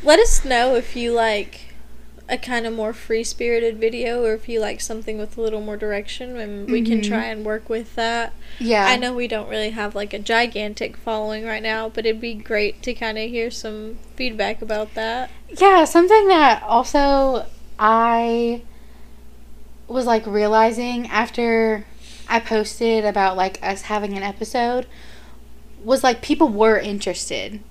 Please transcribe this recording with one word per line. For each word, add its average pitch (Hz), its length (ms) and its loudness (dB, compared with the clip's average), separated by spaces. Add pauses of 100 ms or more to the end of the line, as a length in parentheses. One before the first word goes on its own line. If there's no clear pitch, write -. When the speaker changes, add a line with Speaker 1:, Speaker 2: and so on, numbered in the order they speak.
Speaker 1:
Let 302 160 10
us - 260 8
know 254 300 2
if 233 200 -2
you 240 180 -2
like 220 540 -2 (640)
a 254 80 -2
kinda 233 340 -4
more 226 220 -4
free-spirited 233 840 -2
video 240 460 -2
or 220 100 2
if 226 140 -6
you 233 120 -2
like 208 200 -4
something 220 380 -6
with 214 200 -8
a 233 40 -4
little 220 200 -2
more 208 140 -8
direction, 208 640 -6
and 208 320 -10
we 240 120 2
can 226 200 2
Speaker 2:
Mm-hmm. 208 100 -2
Speaker 1:
try 220 140 -2
and 220 200 -8
work 214 240 -6
with 226 260 -6
that. 233 380 -2 (240)
Speaker 2:
Yeah. 226 280 2
Speaker 1:
I 254 100 4
know 247 180 -2
we 247 140 -4
don't 214 220 -6
really 214 220 -4
have, 208 240 -6
like, 208 180 -6
a 226 60 -8
gigantic 226 760 -2
following 214 480 -6
right 220 160 -6
now, 220 280 -4
but 220 160 -4
it'd 226 160 0
be 233 120 -6
great 208 500 -2
to 247 100 -4
kinda 220 300 -4
hear 233 280 -4
some 220 460 -10 (180)
feedback 220 460 -2
about 214 320 -4
that. 226 360 -4 (300)
Speaker 2:
Yeah, 370 240 10
something 381 460 6
that 302 340 6
also 269 800 4 (320)
I 233 840 2 (1300)
was, 247 180 -2
like, 220 200 2
realizing 220 840 2
after 226 760 0 (440)
I 233 100 2
posted 220 640 0
about, 196 320 2
like, 190 260 -2
us 196 220 -6
having 202 320 -4
an 196 80 -6
episode 240 640 -2 (1000)
was, 254 200 2
like, 247 180 2
people - 260 2
were 214 320 4
interested 202 800 -6 (120)